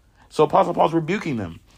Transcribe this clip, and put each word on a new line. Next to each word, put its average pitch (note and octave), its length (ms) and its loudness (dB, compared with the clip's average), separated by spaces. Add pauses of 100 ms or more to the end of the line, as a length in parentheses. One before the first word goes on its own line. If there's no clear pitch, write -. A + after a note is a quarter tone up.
(300)
So - 140 2
Apostle F3 320 2
Paul's F3 180 2
rebuking E3 440 -2
them, E2+ 240 -8 (160)